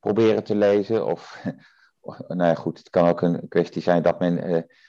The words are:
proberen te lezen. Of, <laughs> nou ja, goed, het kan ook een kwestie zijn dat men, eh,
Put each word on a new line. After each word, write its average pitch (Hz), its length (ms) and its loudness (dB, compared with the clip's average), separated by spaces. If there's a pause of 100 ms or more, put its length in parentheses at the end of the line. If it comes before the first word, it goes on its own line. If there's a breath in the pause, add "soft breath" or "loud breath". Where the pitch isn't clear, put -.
proberen 107 440 2
te 107 100 -4
lezen. 104 520 2
Of, - 380 -8 (360 soft breath)
<laughs> - 480 -8
nou 87 160 0
ja, 82 100 4
goed, - 240 -6
het - 120 -20
kan 87 180 4
ook 87 120 0
een 87 280 -2
kwestie - 340 -2
zijn 87 200 2
dat 85 160 0
men, 87 200 -2
eh, 87 180 -4 (320 soft breath)